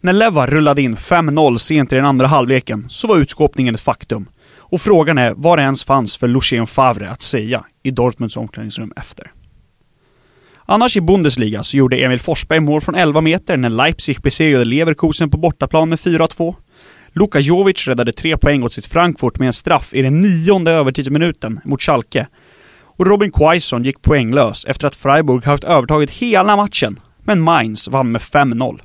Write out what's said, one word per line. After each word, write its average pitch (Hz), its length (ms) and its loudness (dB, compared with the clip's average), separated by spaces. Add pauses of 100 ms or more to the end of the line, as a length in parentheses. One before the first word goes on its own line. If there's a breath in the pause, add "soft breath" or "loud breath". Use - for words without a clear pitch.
När 185 80 2
Leva 190 340 2
rullade 147 340 2
in 120 140 -2
fem 170 300 0
noll 147 340 2
sent 143 340 0
i - 20 0
den 131 100 2
andra 135 220 2
halvleken 127 640 0
så - 180 -8
var 208 100 4
utskåpningen 135 580 0
ett - 60 -8
faktum. - 480 -6 (280 soft breath)
Och - 240 -6
frågan 160 360 4
är 123 200 2
vad 160 220 2
det 143 40 2
ens 135 200 -2
fanns 131 340 0
för 127 100 -2
Lucien 120 400 0
Favre 110 420 0
att 117 120 -10
säga 113 420 -4 (200)
i 131 80 -4
Dortmunds 120 460 -2
omklädningsrum 110 580 -12
efter. - 360 -18 (1300 soft breath)
Annars 220 320 2
i 190 40 0
Bundesliga 131 640 0
så - 140 -2
gjorde 127 200 2
Emil 127 220 0
Forsberg 160 400 -2
mål 151 220 0
från 156 140 -6
elva 160 260 2
meter 160 360 0
när 123 120 0
Leipzig 131 520 -2
besegrade 139 440 2
Leverkusen 156 640 0
på - 80 2
bortaplan 160 520 0
med 165 100 -2
fyra 165 280 0
två. 170 280 -4 (580 soft breath)
Luka 175 260 2
Jovic 180 480 2
räddade 123 240 0
tre 160 260 -4
poäng 147 260 2
åt 120 100 -4
sitt - 120 -12
Frankfurt 165 540 0
med 131 80 2
en 120 60 0
straff - 400 -2
i 131 80 0
den 135 160 2
nionde 180 540 2
övertidsminuten 139 920 -2
mot 139 180 -4
Schalke. 135 460 -2 (560 soft breath)
Och - 240 -2
Robin 202 240 2
Quaison 151 520 0
gick 135 180 -4
poänglös 127 640 0
efter - 220 -6
att - 80 -4
Freiburg 139 500 0
haft 143 180 0
övertaget 147 480 0
hela 208 440 0
matchen, 196 440 -2 (240)
men 196 180 0
Mainz 127 460 0
vann 127 240 -2
med 113 100 -4
fem 143 280 0
noll. 120 360 -6